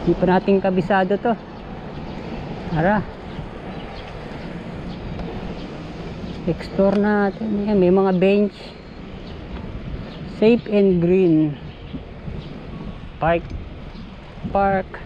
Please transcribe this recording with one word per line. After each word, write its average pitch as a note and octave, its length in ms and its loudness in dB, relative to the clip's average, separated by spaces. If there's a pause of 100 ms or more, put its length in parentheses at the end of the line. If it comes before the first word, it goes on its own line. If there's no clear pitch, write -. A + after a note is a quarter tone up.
Di E3+ 80 4
pa E3+ 160 4
natin F#3 320 6
kabisado F#3+ 560 2
to. A#3 160 0 (1400)
Tara. F#3 240 4 (3500)
Explore G3 480 2
natin. G#3 640 2
Ayan, G#3 160 2
may F3+ 160 8
mga F#3+ 240 6
bench. G3 400 4 (1800)
Safe A#3 240 6
and G3 320 6
green. E3 560 6 (1700)
Park. E3 240 2 (1040)
Park. G3 400 2 (160)